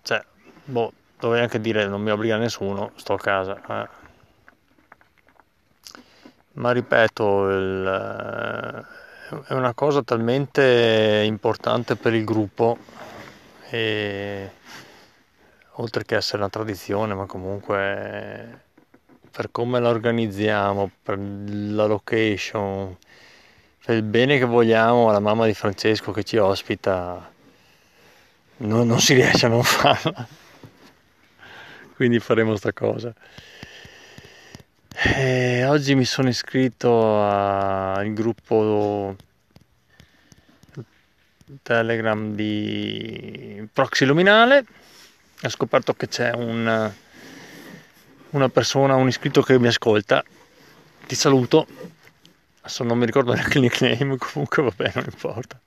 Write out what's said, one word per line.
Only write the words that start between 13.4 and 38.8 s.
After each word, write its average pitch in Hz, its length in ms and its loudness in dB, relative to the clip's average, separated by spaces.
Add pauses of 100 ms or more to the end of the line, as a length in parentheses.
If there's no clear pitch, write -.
e 101 800 -6 (1200)
oltre 117 320 -6
che 113 100 -2
essere 104 220 -2
una 101 120 -2
tradizione, 107 640 -6
ma 95 120 -6
comunque 101 1400 -8 (680)
per - 200 -12
come 120 280 -2
la 120 100 2
organizziamo, 107 1040 0 (120)
per 98 160 -6
la 104 680 -4
location, 101 1120 -2 (880)
per 117 120 0
il 110 60 0
bene 120 340 2
che 127 80 4
vogliamo 117 640 4
alla 104 100 4
mamma 110 260 2
di 107 80 2
Francesco 107 580 -2
che 101 120 -6
ci - 140 -2
ospita, 95 960 -2 (1300)
no, 113 260 0
non 117 160 2
si - 140 4
riesce 123 340 4
a - 20 4
non 117 140 2
farla. - 640 2 (1700)
Quindi 120 240 4
faremo 110 360 2
sta 104 160 -4
cosa. 113 420 -4 (1800)
E 127 680 0
oggi 143 300 2
mi 127 100 4
sono 131 240 0
iscritto 117 920 2
al 98 920 0
gruppo 104 1040 0 (2500)